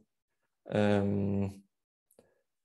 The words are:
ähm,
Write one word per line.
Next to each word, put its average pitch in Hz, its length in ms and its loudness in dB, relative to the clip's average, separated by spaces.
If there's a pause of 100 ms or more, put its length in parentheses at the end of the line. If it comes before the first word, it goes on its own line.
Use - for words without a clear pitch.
(680)
ähm, 101 920 0 (1000)